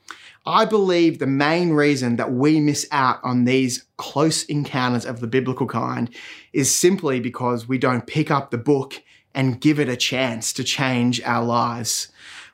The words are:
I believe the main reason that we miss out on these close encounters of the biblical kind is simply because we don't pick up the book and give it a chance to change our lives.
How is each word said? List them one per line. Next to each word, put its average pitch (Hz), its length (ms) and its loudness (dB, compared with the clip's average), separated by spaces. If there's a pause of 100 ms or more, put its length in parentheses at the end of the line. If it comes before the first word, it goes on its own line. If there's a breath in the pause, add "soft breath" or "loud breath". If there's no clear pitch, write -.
(460 loud breath)
I 185 200 2
believe 175 560 2
the 135 80 -2
main 160 420 2
reason 143 460 2
that 123 160 -2
we 151 260 4
miss 147 320 0
out 131 320 2
on 123 220 2
these 127 400 2 (120)
close 156 460 0
encounters 127 640 -2
of 120 140 -8
the 117 80 -6
biblical 127 400 0
kind 123 420 -4 (420 loud breath)
is 135 240 2
simply 170 440 2
because 120 480 -4
we 131 100 0
don't 123 300 0
pick 151 200 -2
up 139 220 -2
the 120 80 -2
book 135 420 -2 (360 soft breath)
and 131 240 0
give 147 180 4
it 139 100 0
a 127 60 -2
chance 123 600 -2
to 131 100 -6
change 123 580 0
our 117 220 0
lives. 120 640 -2 (460 loud breath)